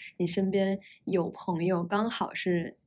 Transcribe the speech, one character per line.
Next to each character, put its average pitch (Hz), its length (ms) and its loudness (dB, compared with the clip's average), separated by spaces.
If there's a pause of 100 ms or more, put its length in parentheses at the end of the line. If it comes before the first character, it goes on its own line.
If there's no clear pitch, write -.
(160)
你 175 100 0
身 190 240 0
边 196 260 2 (280)
有 175 260 0
朋 170 320 -4
友 175 220 2
刚 208 260 0
好 - 240 -4
是 175 420 0 (100)